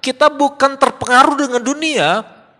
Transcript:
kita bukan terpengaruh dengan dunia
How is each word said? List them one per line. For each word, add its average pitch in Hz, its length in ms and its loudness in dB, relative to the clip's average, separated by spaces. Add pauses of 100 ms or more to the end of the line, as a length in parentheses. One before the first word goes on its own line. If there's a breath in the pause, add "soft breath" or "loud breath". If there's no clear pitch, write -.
kita 262 260 0
bukan 277 480 0
terpengaruh 269 640 2
dengan 247 240 -2
dunia 247 640 -2 (340)